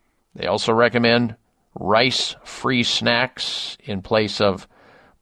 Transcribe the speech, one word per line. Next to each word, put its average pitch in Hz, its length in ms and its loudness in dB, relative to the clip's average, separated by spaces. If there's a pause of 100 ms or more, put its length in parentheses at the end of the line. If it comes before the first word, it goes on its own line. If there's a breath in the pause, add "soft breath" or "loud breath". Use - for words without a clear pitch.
(360)
They - 120 -8
also 107 260 0
recommend 117 600 2 (440)
rice-free 120 1040 0
snacks - 1000 -2
in 101 180 -8
place 107 400 0
of 98 260 0 (540 soft breath)